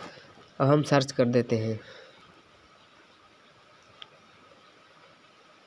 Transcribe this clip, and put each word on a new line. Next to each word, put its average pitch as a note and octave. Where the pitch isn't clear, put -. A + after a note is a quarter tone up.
अब C3+
हम D3
सर्च C#3
कर B2+
देते A#2+
हैं। A2